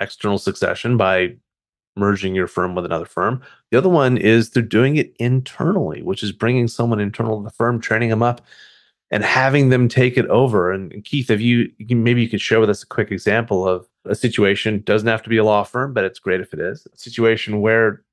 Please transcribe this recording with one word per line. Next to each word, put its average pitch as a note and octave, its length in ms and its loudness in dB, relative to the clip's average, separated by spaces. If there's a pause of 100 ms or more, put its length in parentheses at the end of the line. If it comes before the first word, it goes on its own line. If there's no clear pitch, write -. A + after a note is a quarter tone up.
external G2+ 380 -4
succession F#2+ 580 -2
by F#2 400 0 (640)
merging G2 360 0
your F#2 120 0
firm F2+ 280 -4
with F2+ 100 -4
another E2 220 -4
firm. A2+ 340 -4 (300)
The A#2 80 2
other F3 100 2
one C3+ 300 4
is A2 320 2
they're B2 120 0
doing A#2+ 340 0
it - 220 -4
internally, B2 840 -2
which F2+ 200 -6
is G#2 80 -4
bringing A#2+ 380 0
someone A#2 320 -2
internal A2 380 -4
to G#2 60 -10
the G#2+ 60 -14
firm, A#2 300 -2
training A2+ 300 0
them A2 120 2
up, A#2+ 200 0 (680)
and G#2 140 -2
having C3+ 460 2
them B2 180 4
take B2+ 300 2
it A2 80 2
over. G#2+ 440 2
And, F#2+ 220 -6
and G#2 140 -16
Keith, C#3 220 -4
have G#2+ 120 2
you, A#2+ 380 2
you G#2+ 80 -16
can, A#2 160 0
maybe A#2+ 180 4
you A2+ 80 0
could G2+ 140 -4
share A2 180 2
with A2 80 4
us G2+ 140 0
a - 40 -20
quick - 240 -4
example G#2 560 0
of F#2 220 -2 (160)
a G2+ 100 -2
situation, G#2 680 0
doesn't G#2+ 260 0
have A2 140 -2
to - 80 -8
be A2+ 80 2
a G#2+ 60 4
law G#2 200 2
firm, C3 300 -6
but G#2+ 100 0
it's F#2 140 -6
great F#2 240 -2
if - 100 -12
it D2+ 80 -10
is, F2+ 320 -8
a - 60 -20
situation A2+ 640 -2
where A2 400 2 (100)